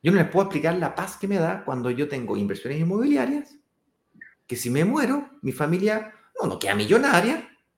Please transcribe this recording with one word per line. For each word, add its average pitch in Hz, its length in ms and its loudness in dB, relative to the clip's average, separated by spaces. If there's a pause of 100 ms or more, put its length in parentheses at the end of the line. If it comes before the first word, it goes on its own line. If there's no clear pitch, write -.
Yo 131 100 4
no 196 60 6
les 165 100 4
puedo 190 160 4
explicar 160 300 0
la 165 200 -2
paz 190 220 -8
que 196 100 -8
me 196 120 0
da 185 260 -2
cuando 127 260 -4
yo 135 160 -2
tengo 117 300 -4
inversiones 101 420 -4
inmobiliarias, 262 760 0 (880)
que 120 100 -6
si - 120 -6
me 139 160 2
muero, 277 460 0 (100)
mi 135 120 -4
familia, 196 600 0 (260)
no, 302 80 -4
no - 120 -4
queda - 160 -2
millonaria, 226 760 2 (300)